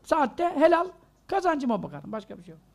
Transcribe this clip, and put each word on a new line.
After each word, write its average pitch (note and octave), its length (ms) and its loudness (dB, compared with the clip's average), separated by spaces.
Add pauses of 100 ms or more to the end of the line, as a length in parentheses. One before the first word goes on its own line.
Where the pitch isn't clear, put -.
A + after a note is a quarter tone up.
saatte D#4+ 520 0
helal E4 320 4 (380)
kazancıma C#4+ 560 0
bakarım. D3 300 -12
Başka G#3 260 -12
bir F3 60 -20
şey F3 80 -20
yok. D#3 100 -20 (120)